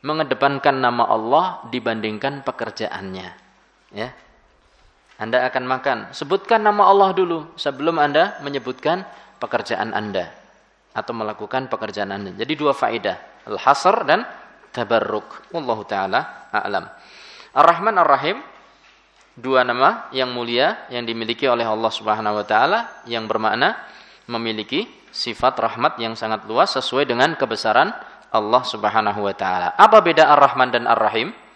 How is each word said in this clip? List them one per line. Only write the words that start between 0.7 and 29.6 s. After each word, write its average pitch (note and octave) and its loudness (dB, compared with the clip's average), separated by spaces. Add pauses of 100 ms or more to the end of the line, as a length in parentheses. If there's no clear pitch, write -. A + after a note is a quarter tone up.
nama A#2+ 2
Allah C#3+ 0
dibandingkan A2+ -4
pekerjaannya. F#2+ -8 (640)
Ya. A2+ -10 (1040)
Anda B2 0
akan B2+ -2
makan, B2+ -2 (160)
sebutkan G3+ 0
nama G#3 4
Allah G3 6
dulu E3+ -2
sebelum D3 -2
Anda D3+ 2
menyebutkan C#3+ -4 (320)
pekerjaan A2 -4
Anda G2 -4 (600)
atau A#2 -8
melakukan A2 -6
pekerjaan G#2 -6
Anda. G2 -10
Jadi A#2 -6
dua C#3+ 2
faedah, A2 -6
al-hasr C#3+ 2
dan F#3 2 (480)
tabarruk. G#2+ -2
Wallahu B2 -4
taala G2 -4
a'lam. G2+ -4 (640)
Ar-Rahman E3+ 4
Ar-Rahim, D3+ 2 (960)
dua B2+ 2
nama C3 2
yang B2+ -2
mulia A#2+ -2
yang A#2+ -6
dimiliki A2+ -2
oleh A#2 0
Allah A2 0
Subhanahu G#2+ -2
wa G#2 -4
taala E3 0
yang A#2 -6
bermakna A2 0 (560)
memiliki A2+ -4 (240)
sifat B2 -2
rahmat A#2 -2
yang A2+ -6
sangat A2 -6
luas A#2+ 2
sesuai B2+ -2
dengan C3 2
kebesaran A#2 2 (400)
Allah A2+ 2
Subhanahu G#2 -2
wa G2 -2
taala. F#2 -2